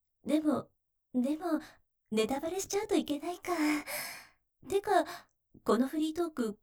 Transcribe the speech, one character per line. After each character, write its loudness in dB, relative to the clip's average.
で 2
も、 0
で 2
も、 0
ネ 2
タ 0
バ -4
レ -2
し -6
ち -4
ゃ 0
う -4
と 0
い 2
け -4
な -6
い -12
か。 -4
て 0
か、 4
こ 6
の 4
フ -4
リ 0
ー -14
ト 0
ー -8
ク、 -4